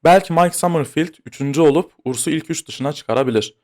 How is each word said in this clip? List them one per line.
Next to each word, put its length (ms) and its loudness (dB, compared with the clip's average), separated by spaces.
Belki 300 4
Mike 240 0
Summerfield 560 -2
üçüncü 360 -4
olup 300 4
Urs'u 240 -6
ilk 200 -4
üç 180 -8
dışına 260 -8
çıkarabilir. 600 -2